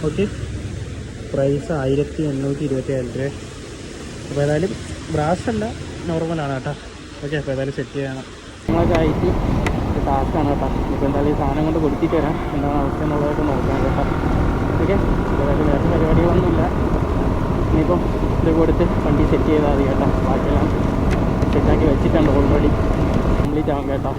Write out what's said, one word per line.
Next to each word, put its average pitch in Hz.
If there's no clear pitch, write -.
ഓക്കെ, 190
പ്രൈസ് 139
ആയിരത്തി 139
എണ്ണൂറ്റി 139
ഇരുപത്തിയേഴ് 131
രൂപ. 135
അപ്പോൾ 139
ഏതായാലും 156
ബ്രാസ് 156
അല്ല, 214
നോർമലാണ് 160
കേട്ടോ. 139
ഓക്കെ, 147
അപ്പോൾ 139
ഏതായാലും 135
സെറ്റ് 127
ചെയ്യണം. 135
നമ്മളൊക്കെ 170
ആയിട്ട് 156
ഒരു 139
ടാസ്ക്കാണ് 139
കേട്ടോ. 135
ഇനിയിപ്പോൾ 139
എന്തായാലും 143
ഈ -
സാധനം 143
കൊണ്ട് 160
കൊടുത്തിട്ട് 156
വരാം, 151
എന്താണ് 143
അവസ്ഥ 139
എന്നുള്ളതൊക്കെ 147
നോക്കാം 135
കേട്ടോ. 135
ഓക്കെ, 190
ഏതായാലും 147
വേറെ -
പരിപാടികളൊന്നുമില്ല. 170
ഇനിയിപ്പം 170
ഇത് 160
കൊടുത്ത് 170
വണ്ടി 139
സെറ്റ് 147
ചെയ്താൽ 147
മതി 139
കേട്ടോ. 143
ബാക്കിയെല്ലാം -
സെറ്റാക്കി -
വെച്ചിട്ടുണ്ട്, -
already 143
കംപ്ലീറ്റ് 151
ആവും 139
കേട്ടോ. 135